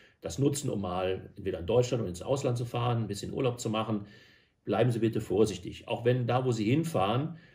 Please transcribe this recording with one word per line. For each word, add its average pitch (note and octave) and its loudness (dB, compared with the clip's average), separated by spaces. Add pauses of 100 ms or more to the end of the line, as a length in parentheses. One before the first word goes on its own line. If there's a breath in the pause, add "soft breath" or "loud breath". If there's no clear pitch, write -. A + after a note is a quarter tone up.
(220 loud breath)
das - -8
nutzen, C#3 2
um G#2+ -2
mal F#2 -2
entweder F#2 -4
in E2+ -8
Deutschland A#2+ 4
oder F#2+ -2
ins F2 -8
Ausland C3 -2
zu B2 -4
fahren, A#2+ -2
ein A2 -2
bisschen - -8
Urlaub - 0
zu A#2+ -4
machen. G#2+ -2 (580 loud breath)
Bleiben A#2 2
Sie A2 -2
bitte A2 2
vorsichtig. G2+ 0
Auch A2+ -4
wenn B2 4
da, B2 0
wo B2 2
Sie G#2+ 0
hinfahren, B2 2 (200 loud breath)